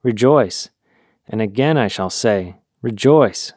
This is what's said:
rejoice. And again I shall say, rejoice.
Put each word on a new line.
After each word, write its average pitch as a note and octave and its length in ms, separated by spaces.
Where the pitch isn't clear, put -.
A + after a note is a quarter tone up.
rejoice. A#2+ 640
And A2 140
again C3 360
I A2+ 100
shall F#2+ 240
say, F#2+ 440
rejoice. B2 760